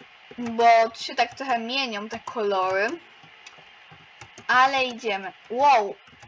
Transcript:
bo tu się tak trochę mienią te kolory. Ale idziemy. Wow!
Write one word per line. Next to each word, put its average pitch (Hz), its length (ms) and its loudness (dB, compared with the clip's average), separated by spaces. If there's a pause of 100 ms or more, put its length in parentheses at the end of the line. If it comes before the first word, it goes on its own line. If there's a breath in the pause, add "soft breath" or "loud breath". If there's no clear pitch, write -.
(380)
bo 233 520 4
tu - 140 -14
się 285 100 -10
tak 240 200 -2
trochę 262 240 -4
mienią 226 500 -6
te 226 100 -10
kolory. 196 720 -2 (1600)
Ale 262 360 4
idziemy. 220 480 -6 (180)
Wow! 247 460 4 (320)